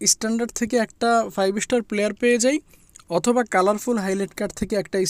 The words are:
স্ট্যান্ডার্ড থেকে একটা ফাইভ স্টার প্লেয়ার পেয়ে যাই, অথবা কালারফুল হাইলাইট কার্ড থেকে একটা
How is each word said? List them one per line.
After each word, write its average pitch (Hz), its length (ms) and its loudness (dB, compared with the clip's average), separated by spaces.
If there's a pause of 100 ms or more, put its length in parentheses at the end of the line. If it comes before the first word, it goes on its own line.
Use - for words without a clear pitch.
(120)
স্ট্যান্ডার্ড 226 460 -2
থেকে 240 180 -2 (100)
একটা - 240 -2 (260)
ফাইভ 196 160 2 (120)
স্টার 247 180 0
প্লেয়ার 208 320 -2
পেয়ে 240 300 2
যাই, 269 120 2 (520)
অথবা 233 340 2 (120)
কালারফুল 208 500 2
হাইলাইট 190 340 -2
কার্ড 208 220 -4
থেকে 214 220 -4
একটা - 140 -6 (140)